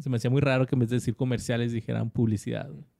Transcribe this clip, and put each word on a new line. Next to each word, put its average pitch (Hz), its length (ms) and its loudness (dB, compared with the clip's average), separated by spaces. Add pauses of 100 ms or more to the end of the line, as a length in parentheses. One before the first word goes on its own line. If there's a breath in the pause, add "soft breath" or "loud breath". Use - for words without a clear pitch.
se 135 80 -6
me 127 80 0
hacía 120 140 0
muy 135 100 4
raro 131 260 4
que 139 100 0
en 127 40 4
vez 113 80 4
de 123 80 0
decir 117 180 0
comerciales 120 580 -2
dijeran 113 380 -4
publicidad, 113 600 0
güey. - 140 -16 (160)